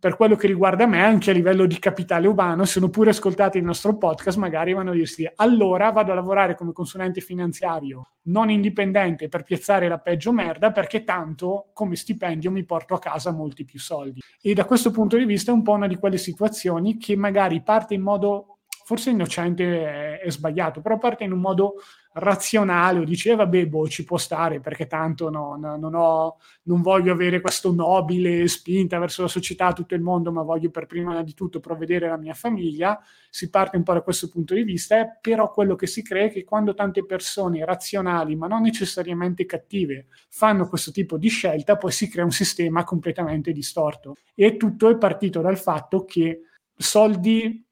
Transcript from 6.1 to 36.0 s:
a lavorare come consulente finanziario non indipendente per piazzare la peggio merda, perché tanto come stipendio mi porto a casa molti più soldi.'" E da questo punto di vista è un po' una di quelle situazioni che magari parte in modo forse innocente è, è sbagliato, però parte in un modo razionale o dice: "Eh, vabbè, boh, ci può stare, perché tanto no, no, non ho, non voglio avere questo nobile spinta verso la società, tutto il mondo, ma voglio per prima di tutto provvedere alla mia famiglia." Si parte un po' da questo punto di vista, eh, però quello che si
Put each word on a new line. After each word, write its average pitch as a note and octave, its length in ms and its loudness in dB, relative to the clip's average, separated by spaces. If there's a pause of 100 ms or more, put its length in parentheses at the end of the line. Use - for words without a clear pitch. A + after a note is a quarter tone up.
a F#3 60 0
lavorare F#3 400 2
come E3+ 160 -8
consulente F#3 480 -6
finanziario E3 880 -6 (160)
non G#3+ 260 2
indipendente G3 760 0
per E3 160 -6
piazzare F#3 420 0
la E3+ 120 0
peggio F3 340 -2
merda, F#3+ 400 2
perché G#3+ 320 -2
tanto F3+ 680 -4
come G3 220 -4
stipendio F3 560 -4
mi F#3+ 140 -2
porto E3+ 300 -4
a F3 40 -2
casa D#3 320 -6
molti D3+ 340 -8
più C3+ 140 -20
soldi.'" C#3 420 -10 (220)
E G3+ 100 2
da G3 120 4
questo A#3+ 260 4
punto A3 260 2
di B3 80 4
vista G#3 280 0
è - 20 4
un A3+ 80 4
po' G#3 120 4
una G3+ 120 0
di F#3 80 -2
quelle F#3+ 240 0
situazioni F#3 800 -2
che G#3 160 -2
magari G3 480 0
parte G#3+ 320 2
in G3 80 -2
modo G3+ 460 0 (360)
forse A#3 260 -2
innocente F3 760 0
è, D3+ 340 -6
è F#3 120 -6
sbagliato, D#3+ 500 -2
però G#3+ 180 0
parte A#3 240 -2
in G3 80 -4
un F#3 80 -2
modo F#3+ 380 0 (380)
razionale F#3 840 2
o E3 60 0
dice: F3 260 0
"Eh, A#3 60 6
vabbè, F3+ 300 4
boh, D#3 220 -2
ci D#3+ 160 -8
può F3 140 -4
stare, D#3 420 -2
perché D3 280 -8
tanto D#3+ 420 -4
no, D3 260 -8
no, D3+ 200 -8
non D#3+ 180 -8
ho, E3 440 2 (260)
non F3 180 2
voglio F#3 300 4
avere F3+ 280 0
questo - 320 -2
nobile F3 760 0
spinta F3+ 500 -2
verso F3 240 -4
la F3 60 -2
società, F3+ 440 -2
tutto F3 220 -8
il F3 60 -2
mondo, E3+ 320 -2
ma E3 100 -4
voglio D#3+ 280 -2
per D#3+ 160 -12
prima F3 360 -4
di D#3 100 -10
tutto F3+ 280 -8
provvedere E3+ 460 -4
alla E3 120 -4
mia D#3 160 -12
famiglia." F#3 640 -2 (300)
Si - 180 -10
parte F#3+ 280 2
un F3 80 2
po' F3+ 100 2
da E3+ 80 0
questo F3+ 260 -4
punto E3+ 240 -6
di A3 120 2
vista, G#3+ 360 2
eh, A3+ 200 -6
però A3 320 0
quello G3 240 2
che - 100 -4
si G#3+ 160 -6